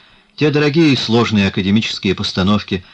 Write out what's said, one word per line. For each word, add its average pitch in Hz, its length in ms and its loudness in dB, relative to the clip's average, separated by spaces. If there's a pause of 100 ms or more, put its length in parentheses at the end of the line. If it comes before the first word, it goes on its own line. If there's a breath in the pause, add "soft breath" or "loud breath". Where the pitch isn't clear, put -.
(360 soft breath)
те 147 160 0
дорогие 147 420 2
и - 20 0
сложные 107 520 0
академические 98 680 -2
постановки, 98 680 -2 (100)